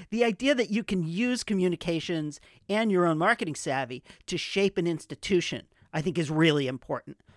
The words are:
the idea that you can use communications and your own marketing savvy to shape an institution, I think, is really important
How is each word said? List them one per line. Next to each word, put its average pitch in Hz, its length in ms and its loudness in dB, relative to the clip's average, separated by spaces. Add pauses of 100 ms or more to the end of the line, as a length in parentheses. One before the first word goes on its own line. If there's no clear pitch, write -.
the 233 140 2
idea 240 320 2
that 233 160 0
you 214 120 0
can 185 200 -2
use 233 400 -2
communications 170 960 -2 (280)
and 214 240 0
your 180 140 6
own 160 140 2
marketing 190 360 0
savvy 131 480 -4 (220)
to 185 120 -6
shape 196 420 0
an 170 80 0
institution, - 800 -2 (260)
I 156 80 -2
think, 160 160 -2
is 156 140 -2
really 151 360 4
important 131 500 -8 (200)